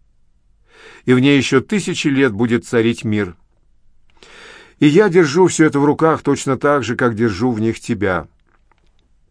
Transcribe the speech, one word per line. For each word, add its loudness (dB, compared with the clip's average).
и 0
в 4
ней 4
еще 2
тысячи -4
лет 0
будет -2
царить -2
мир. -4
И 6
я 4
держу 4
все 2
это 0
в 0
руках 0
точно -2
так 0
же, -6
как -2
держу -2
в -4
них -2
тебя». -4